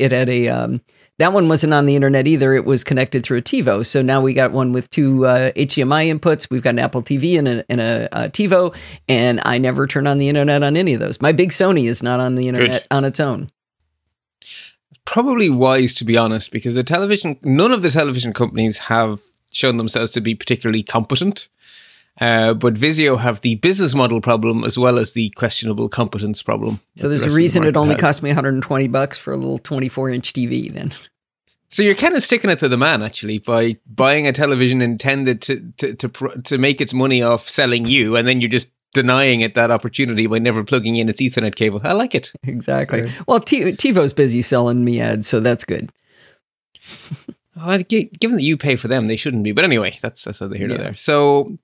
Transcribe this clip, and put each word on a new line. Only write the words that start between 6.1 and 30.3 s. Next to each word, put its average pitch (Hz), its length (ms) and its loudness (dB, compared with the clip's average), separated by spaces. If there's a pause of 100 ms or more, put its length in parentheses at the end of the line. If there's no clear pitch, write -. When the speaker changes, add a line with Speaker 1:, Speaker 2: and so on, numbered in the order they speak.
Speaker 1:
We've 127 120 -2
got 127 80 2
an 120 80 0
Apple 123 240 -2
T 139 160 -2
V 170 180 2
and 147 120 2
a, 117 220 -2
and 123 100 0
a, 113 340 -2
uh, 117 140 -4
TiVo, 180 460 2 (340)
and 123 360 2
I 120 140 0
never 131 280 0
turn 139 200 -2
on 143 120 2
the 139 120 2
internet 147 320 2
on 147 160 2
any 180 160 2
of - 60 -2
those. - 220 -4
My 151 100 4
big 170 180 2
Sony 175 380 2
is 120 140 -2
not 123 180 0
on 127 160 0
the 127 140 0
Speaker 2:
Good. 123 80 -2
Speaker 1:
internet 123 320 0
on 139 160 2
its - 140 -2
own. - 300 -4 (1500)
Speaker 2:
Probably 240 460 2
wise, 131 440 4
to 120 100 -8
be 117 120 2
honest, 110 360 0
because 117 220 -4
the 123 100 0
television, 185 580 -2
none 165 300 4
of 214 100 0
the 170 80 2
television 131 420 0
companies 113 460 -2
have 110 420 0 (300)
shown 127 260 0
themselves 113 360 -2
to 120 80 -4
be 113 140 -2
particularly 110 480 -2
competent. 135 640 -2 (720)
Uh, 113 320 2
but 113 220 2
Vizio 143 440 2
have 117 220 -2
the 117 160 0
business 175 380 0
model 120 260 2
problem 113 420 0
as 104 160 -4
well 123 200 4
as 110 140 -2
the 110 180 -2
questionable 113 580 -4
competence 104 540 -4
problem 110 380 -4 (160)
Speaker 1:
So - 120 -4
Speaker 2:
that 147 80 0
Speaker 1:
there's - 60 -2
Speaker 2:
the - 40 -2
Speaker 1:
a - 20 0
Speaker 2:
rest - 0 -
of 147 40 0
the 151 40 2
Speaker 1:
reason 165 260 4
it 156 40 0
Speaker 2:
market 147 120 2
Speaker 1:
only 151 160 2
Speaker 2:
has. - 60 -2
Speaker 1:
cost 147 220 2
me 143 80 -4
a 147 40 2
hundred 135 200 0
and 131 80 -2
twenty 135 260 -2
bucks 135 300 -2
for 135 140 -10
a 135 40 -4
little 135 220 -6
twenty-four 131 520 -6
inch 127 240 -6